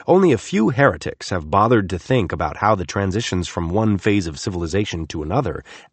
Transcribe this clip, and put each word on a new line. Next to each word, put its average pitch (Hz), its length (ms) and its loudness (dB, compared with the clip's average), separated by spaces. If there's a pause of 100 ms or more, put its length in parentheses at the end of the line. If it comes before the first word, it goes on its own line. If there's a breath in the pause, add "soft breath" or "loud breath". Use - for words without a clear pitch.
only 180 260 6
a 113 60 4
few 202 300 0
heretics 123 640 0
have 78 200 -4
bothered 104 380 4
to 92 100 -4
think 113 340 0
about 78 260 -4
how 107 160 2
the 90 100 -2
transitions 98 640 -2
from 85 220 -4
one 107 260 2
phase 101 300 0
of 73 120 -8
civilization 87 680 -4
to 80 160 -8
another 82 420 -4 (280 loud breath)